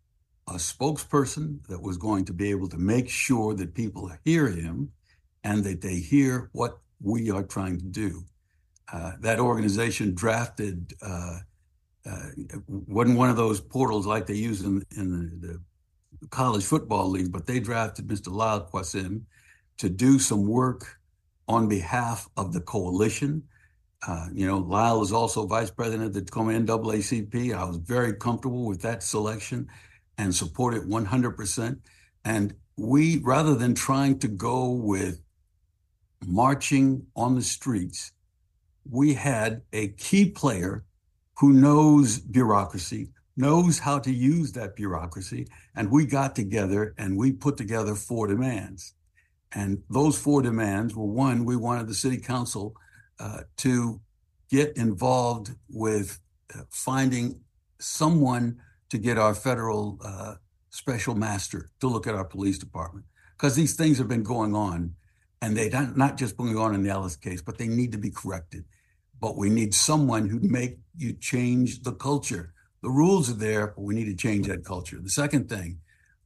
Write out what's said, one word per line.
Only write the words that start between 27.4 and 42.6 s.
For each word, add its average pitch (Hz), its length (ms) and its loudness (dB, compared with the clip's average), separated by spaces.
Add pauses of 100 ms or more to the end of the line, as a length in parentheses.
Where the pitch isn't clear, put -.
I 92 120 -4
was 87 120 -6
very 117 380 -2
comfortable 120 520 -4
with 95 160 -4
that 113 200 -4
selection 110 640 -4 (500)
and 95 160 0
support 117 400 0
it 95 120 -4
one 110 180 -2
hundred 120 320 0
percent. 117 440 -6 (440)
And 104 300 0 (220)
we, 147 420 4
rather 143 360 4
than 120 200 4
trying 135 460 2
to 127 80 0
go 120 420 0
with 98 500 0 (1040)
marching 131 880 2
on 120 200 0
the 123 80 0
streets, 92 720 -6 (760)
we 139 260 4
had 120 480 -2 (100)
a 107 160 -2
key 196 420 4
player 101 540 -2 (540)
who 143 140 10
knows 147 640 8
bureaucracy, 107 920 0 (260)